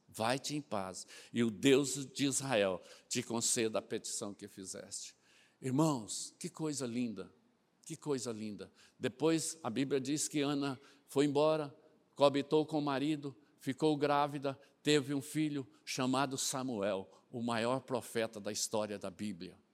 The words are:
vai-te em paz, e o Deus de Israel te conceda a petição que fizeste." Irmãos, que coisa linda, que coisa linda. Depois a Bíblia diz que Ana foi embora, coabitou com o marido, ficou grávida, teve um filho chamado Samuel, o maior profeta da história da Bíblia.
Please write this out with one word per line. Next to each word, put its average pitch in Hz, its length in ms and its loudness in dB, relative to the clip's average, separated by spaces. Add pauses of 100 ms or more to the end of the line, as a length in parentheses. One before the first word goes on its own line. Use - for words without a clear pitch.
vai-te 123 480 -2
em 151 60 -6
paz, 95 440 -6 (260)
e 117 120 2
o 117 60 2
Deus 135 560 4
de 131 180 -2
Israel 120 580 2 (240)
te 123 160 0
conceda 113 560 0
a 104 40 0
petição - 500 -6
que 101 160 -14
fizeste." 98 680 -12 (460)
Irmãos, 131 760 0
que 180 100 -8
coisa 151 380 -4
linda, 113 440 -4 (540)
que 160 120 -12
coisa 127 360 -4
linda. 107 400 -10 (260)
Depois 151 640 0
a 127 60 -4
Bíblia 135 320 0
diz 139 260 -2
que 151 140 -2
Ana 139 400 -2 (260)
foi 143 200 2
embora, 147 460 2 (440)
coabitou 143 480 6
com 156 140 -2
o 147 40 2
marido, 143 540 0 (240)
ficou 156 360 2
grávida, 143 640 2 (240)
teve 147 300 4
um 143 80 0
filho 143 480 -2 (160)
chamado 131 540 0
Samuel, 104 680 -2 (220)
o 120 120 -8
maior 117 380 0
profeta 113 600 -4
da 101 100 -6
história 107 480 -2
da 95 120 -8
Bíblia. 92 460 -8 (180)